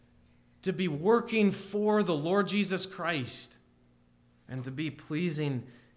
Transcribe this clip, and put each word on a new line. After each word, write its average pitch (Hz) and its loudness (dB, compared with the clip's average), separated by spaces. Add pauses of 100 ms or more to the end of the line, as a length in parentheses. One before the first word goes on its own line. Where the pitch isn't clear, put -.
(640)
To 185 0
be 175 0
working 208 4
for 208 2
the 175 0
Lord 175 2
Jesus 190 0
Christ 160 -6 (880)
and 127 -10
to 135 -10
be 143 -4
pleasing 151 -2 (320)